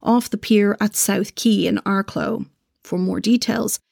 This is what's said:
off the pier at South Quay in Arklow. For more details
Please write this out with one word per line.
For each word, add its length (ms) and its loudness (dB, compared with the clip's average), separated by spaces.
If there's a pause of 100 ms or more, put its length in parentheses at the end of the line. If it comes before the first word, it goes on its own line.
off 260 2
the 80 -6
pier 440 2
at 160 -2
South 380 -2
Quay 320 2
in 120 0
Arklow. 680 -4 (380)
For 160 -6
more 220 -2
details 580 0 (140)